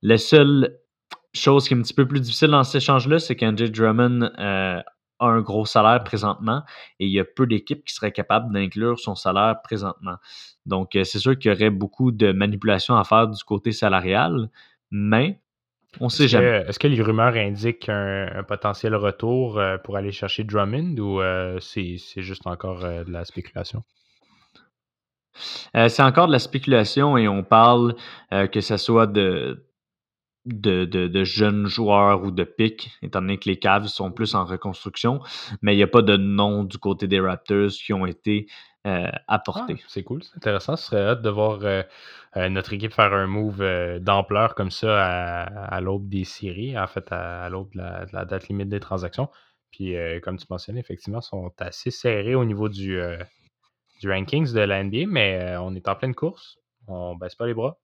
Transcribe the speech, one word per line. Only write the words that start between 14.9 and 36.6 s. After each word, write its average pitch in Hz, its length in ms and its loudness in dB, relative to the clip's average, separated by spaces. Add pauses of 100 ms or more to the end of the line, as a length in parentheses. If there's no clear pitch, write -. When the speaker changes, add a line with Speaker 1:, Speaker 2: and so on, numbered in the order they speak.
Speaker 1:
mais 110 500 0 (580)
on 123 80 -2
sait 135 160 2
Speaker 2:
Est-ce 113 140 4
que, 110 40 6
Speaker 1:
jamais. 113 260 2
Speaker 2:
est-ce 101 120 -8
que 147 80 2
les 127 140 2
rumeurs 110 340 2
indiquent 107 540 -4
un, 98 440 -4
un 98 100 -8
potentiel 104 520 -4
retour, 110 640 -2
euh, 95 180 0
pour 98 200 -8
aller 98 160 -6
chercher 104 320 -6
Drummond 110 520 -2
ou, 101 220 -2
euh, 92 400 -2
c'est, 87 380 -8
c'est - 240 -14
juste 92 260 -12
encore, 90 380 -8
euh, 85 180 -6
de 90 80 -12
la 85 140 -8
spéculation ? - 580 -12 (1900)
Speaker 1:
Euh, 117 140 6
c'est 139 120 2
encore 139 260 6
de 160 40 4
la 131 80 6
spéculation 135 800 2
et 110 100 4
on 98 160 0
parle, 120 500 6 (400)
euh, 98 140 2
que 101 140 -2
ça 104 160 -2
soit 113 280 4
de, 92 600 0 (800)
de, 104 400 0
de, 90 220 -2
de 95 160 0
jeunes 104 440 2
joueurs 101 560 4
ou 98 80 -4
de 92 120 -2
pics, 110 460 -2 (140)
étant 98 180 -6
donné 95 160 -4
que - 100 -6
les 95 120 -2
Cavs 104 280 2
sont 95 240 -8
plus 107 220 -6
en 95 120 0
reconstruction, 98 760 -4 (400)
mais 104 140 4
il - 20 4
y 101 60 6
a 98 40 4
pas 117 140 8
de 101 160 4
nom 101 460 0